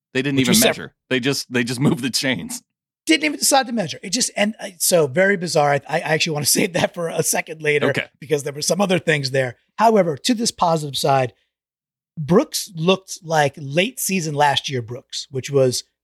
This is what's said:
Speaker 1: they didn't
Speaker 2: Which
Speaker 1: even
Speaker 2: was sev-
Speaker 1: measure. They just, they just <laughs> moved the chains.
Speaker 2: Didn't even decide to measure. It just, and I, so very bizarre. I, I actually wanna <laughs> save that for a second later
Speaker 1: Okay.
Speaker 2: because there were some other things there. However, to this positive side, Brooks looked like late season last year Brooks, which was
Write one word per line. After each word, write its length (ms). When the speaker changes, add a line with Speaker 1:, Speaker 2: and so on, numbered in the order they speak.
Speaker 1:
they 80
didn't 140
Speaker 2:
Which 80
Speaker 1:
even 80
Speaker 2:
was 80
sev- 100
Speaker 1:
measure. 240
They 100
just, 320
they 120
just 160
<laughs> 0
moved 220
the 80
chains. 520
Speaker 2:
Didn't 180
even 140
decide 300
to 40
measure. 300
It 80
just, 260
and 240
I, 180
so 280
very 320
bizarre. 360
I, 140
I 120
actually 340
wanna 120
<laughs> 0
save 280
that 200
for 140
a 140
second 400
later 280
Speaker 1:
Okay. 160
Speaker 2:
because 240
there 100
were 80
some 200
other 180
things 320
there. 260
However, 380
to 180
this 160
positive 480
side, 340
Brooks 560
looked 480
like 340
late 440
season 340
last 340
year 140
Brooks, 480
which 200
was 340